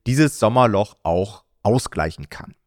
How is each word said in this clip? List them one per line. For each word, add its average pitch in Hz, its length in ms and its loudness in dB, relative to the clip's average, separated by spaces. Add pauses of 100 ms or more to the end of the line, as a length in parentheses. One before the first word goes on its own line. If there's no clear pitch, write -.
dieses 139 320 2
Sommerloch 110 640 2
auch 90 420 -4 (160)
ausgleichen 80 680 -4
kann, - 260 -20 (120)